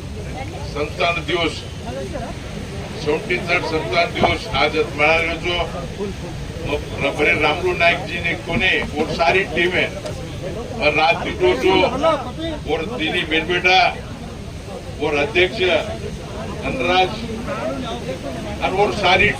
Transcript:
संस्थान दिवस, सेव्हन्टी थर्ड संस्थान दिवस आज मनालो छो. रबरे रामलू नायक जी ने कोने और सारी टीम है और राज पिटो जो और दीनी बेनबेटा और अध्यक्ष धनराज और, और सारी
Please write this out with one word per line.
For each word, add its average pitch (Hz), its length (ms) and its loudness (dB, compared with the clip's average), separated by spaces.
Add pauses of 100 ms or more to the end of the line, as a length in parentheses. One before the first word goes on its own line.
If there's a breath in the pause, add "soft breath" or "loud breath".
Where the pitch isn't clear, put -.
(720)
संस्थान 156 520 0
दिवस, 165 280 0 (1500)
सेव्हन्टी 165 320 0 (120)
थर्ड 175 180 0
संस्थान 170 480 0
दिवस 175 320 2 (100)
आज 151 200 2 (180)
मनालो 165 400 4 (100)
छो. 175 120 0 (1500)
रबरे 147 380 2
रामलू 156 380 2
नायक 170 280 4
जी 175 140 -4
ने 170 120 0 (120)
कोने 185 260 2 (220)
और 151 220 0
सारी 170 280 4 (120)
टीम 170 180 2
है 151 160 2 (880)
और 175 180 2
राज 160 300 4
पिटो 359 260 2 (120)
जो 381 120 6 (1000)
और 160 120 0 (140)
दीनी 180 320 0
बेनबेटा 175 500 4 (1200)
और 147 140 0
अध्यक्ष 170 420 2 (1040)
धनराज 180 480 2 (1500)
और, 175 60 2 (100)
और 208 140 4
सारी 190 340 6 (120)